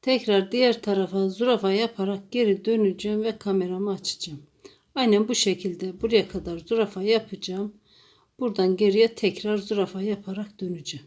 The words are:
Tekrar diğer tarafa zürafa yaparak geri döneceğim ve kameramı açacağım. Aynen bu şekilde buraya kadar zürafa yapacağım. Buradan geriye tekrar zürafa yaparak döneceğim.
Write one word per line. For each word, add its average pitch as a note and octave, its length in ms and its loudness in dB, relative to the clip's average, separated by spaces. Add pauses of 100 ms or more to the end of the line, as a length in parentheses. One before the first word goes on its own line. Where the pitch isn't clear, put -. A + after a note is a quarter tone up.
Tekrar A3 500 2
diğer A#3+ 300 2
tarafa F#3+ 480 0
zürafa G#3 420 2
yaparak G3+ 600 -2
geri G#3 340 2
döneceğim G#3+ 580 0
ve A3 140 -4
kameramı F#3+ 540 -2
açacağım. - 520 -8 (520)
Aynen G#3+ 320 4
bu A#3+ 80 -2
şekilde F#3 680 -2
buraya A3 260 2
kadar E3+ 300 -8
zürafa G3+ 460 -2
yapacağım. G#3 720 -2 (640)
Buradan F#3+ 380 0
geriye G#3+ 380 4
tekrar G#3 420 -2
zürafa G3 440 -2
yaparak G3+ 580 -6
döneceğim. E3 460 -8